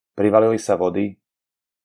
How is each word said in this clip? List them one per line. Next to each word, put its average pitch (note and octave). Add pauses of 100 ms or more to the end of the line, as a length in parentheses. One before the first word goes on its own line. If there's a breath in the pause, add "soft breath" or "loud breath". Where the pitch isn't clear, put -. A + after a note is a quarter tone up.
(160)
privalili A2
sa G2
vody, F#2+ (720)